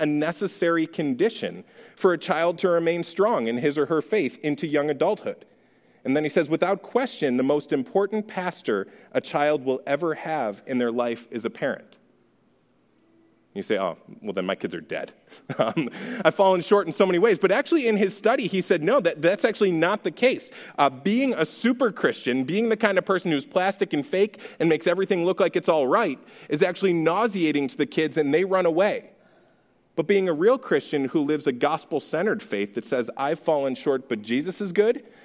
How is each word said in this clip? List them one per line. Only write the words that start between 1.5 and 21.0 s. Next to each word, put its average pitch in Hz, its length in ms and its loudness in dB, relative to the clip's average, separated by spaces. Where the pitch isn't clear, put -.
for 185 180 4
a 165 60 0
child 170 400 0
to 190 100 0
remain 170 360 2
strong 190 420 0
in 120 120 -2
his 147 200 0
or 139 80 2
her 156 160 0
faith - 400 -2
into 151 240 -2
young 147 240 0
adulthood." 151 540 -2
And 131 120 0
then 151 80 0
he 151 40 -2
says, 151 220 0
"Without 175 320 0
question, 160 540 -2
the 131 80 2
most 147 280 0
important 196 540 -2
pastor 143 640 -4
a 131 80 -2
child 147 440 0
will 131 220 -2
ever 151 280 -2
have 131 520 -6
in 127 120 -2
their 120 120 0
life 120 400 -4
is 113 140 -6
a 110 60 -4
parent." - 460 -6
You 98 120 -8
say, 107 140 0
"Oh, 90 200 -4
well, 104 100 -8
then 92 140 -4
my 98 80 -2
kids 90 200 -8
are 82 60 -8
dead." - 380 -10
<laughs> - 40 -20
Um, 117 320 -2
I've 160 120 4
fallen 190 240 4
short 202 260 2
in 160 60 -6
so 196 120 2
many 170 140 2
ways. 190 200 4
But 180 120 2
actually, 269 380 2
in 214 80 2
his 190 200 0
study, 240 300 0
he 185 140 -2
said, 170 220 2
"No, 185 180 2
that, 165 200 0
that's 180 240 2
actually 208 280 2
not 170 320 0
the 170 80 -4
case." - 400 0
Uh, 143 100 6
being 208 460 0